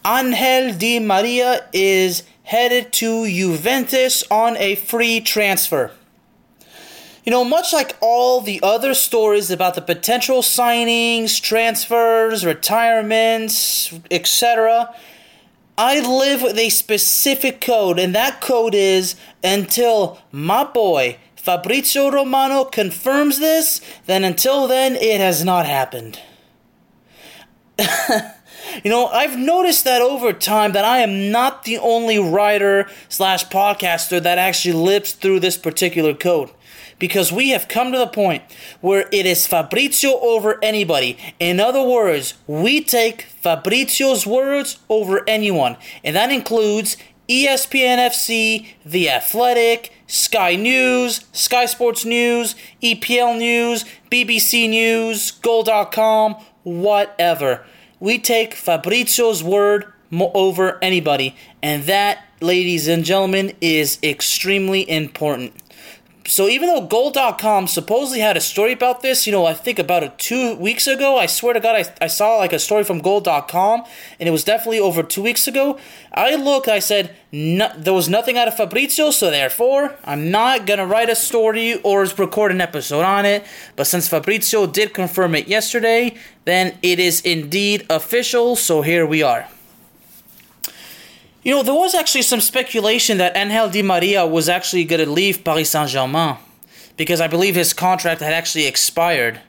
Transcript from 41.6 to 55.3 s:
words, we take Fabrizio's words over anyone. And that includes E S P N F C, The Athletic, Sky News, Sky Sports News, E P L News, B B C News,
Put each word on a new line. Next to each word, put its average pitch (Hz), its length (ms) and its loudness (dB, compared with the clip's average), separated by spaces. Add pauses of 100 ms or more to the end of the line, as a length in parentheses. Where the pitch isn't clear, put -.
words, 208 540 0 (100)
we 220 380 0
take 226 400 0
Fabrizio's 247 1040 -2
words 269 500 -2 (100)
over 196 400 0
anyone. 190 500 0 (260)
And 151 120 -4
that 226 160 2
includes 220 640 0 (300)
E 262 200 2
S 269 180 0
P 269 180 0
N 247 140 4
F 247 160 2
C, 220 600 -2 (100)
The 160 240 0
Athletic, 233 840 0 (120)
Sky 180 500 0
News, 247 760 0
Sky 247 340 0
Sports 240 400 -2
News, 240 500 0 (260)
E 233 120 0
P 240 260 -2
L 240 140 2
News, 233 520 -2 (240)
B 240 140 0
B 226 140 -2
C 233 300 2
News, 226 640 0